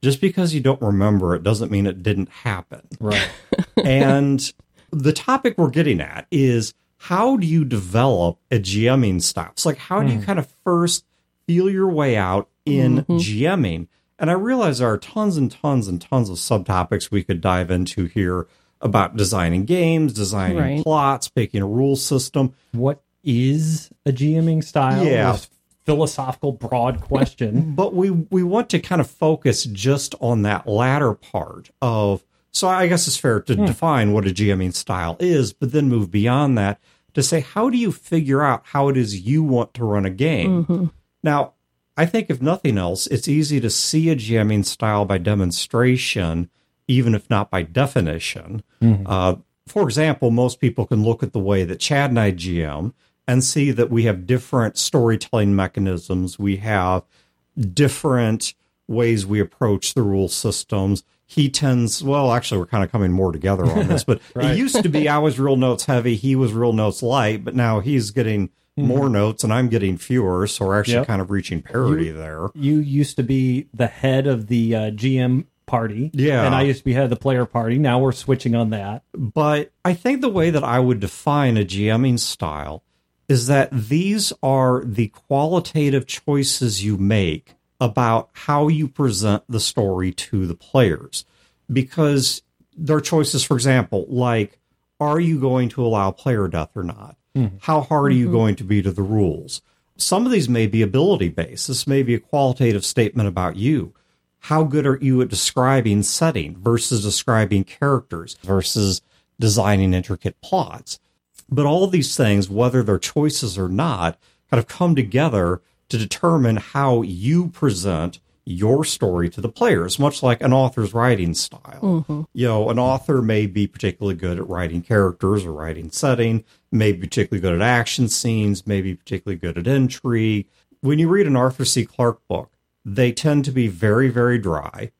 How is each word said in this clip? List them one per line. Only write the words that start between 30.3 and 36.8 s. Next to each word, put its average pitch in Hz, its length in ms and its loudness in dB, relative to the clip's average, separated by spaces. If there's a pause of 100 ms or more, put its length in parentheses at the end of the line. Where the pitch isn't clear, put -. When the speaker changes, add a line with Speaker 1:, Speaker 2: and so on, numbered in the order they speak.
Speaker 1:
that 101 260 0
latter 123 460 2
part - 580 -10 (100)
of, 107 420 0 (280)
so - 160 -2
I 185 200 2
guess 170 200 0
it's 139 100 -4
fair 113 240 0
to 123 140 0
Speaker 2:
Hmm. 202 100 2
Speaker 1:
define 131 460 0
what 104 160 2
a 95 60 0
G 101 180 2
M 92 100 0
ing 92 100 -2
style 85 480 -6
is, 170 340 2
but 127 180 -4
then 147 160 2
move 110 240 0
beyond 123 460 2
that 101 220 0 (340)